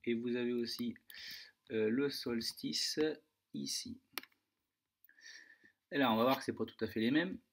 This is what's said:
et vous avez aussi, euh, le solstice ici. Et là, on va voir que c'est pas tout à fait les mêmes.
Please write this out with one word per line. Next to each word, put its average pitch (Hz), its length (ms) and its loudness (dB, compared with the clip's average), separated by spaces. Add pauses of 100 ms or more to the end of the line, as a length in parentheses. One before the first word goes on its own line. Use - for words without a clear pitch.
et 120 80 2
vous 120 240 0
avez 123 160 0
aussi, 120 420 -2 (760)
euh, 110 180 2
le 139 200 2
solstice - 880 -2 (560)
ici. - 420 -6 (1900)
Et 147 60 0
là, 131 140 6
on 110 60 4
va 113 60 6
voir 131 140 6
que - 60 -8
c'est 110 100 -2
pas 110 120 -2
tout - 180 -6
à 110 40 -2
fait 110 120 -2
les 113 100 4
mêmes. 175 300 2 (140)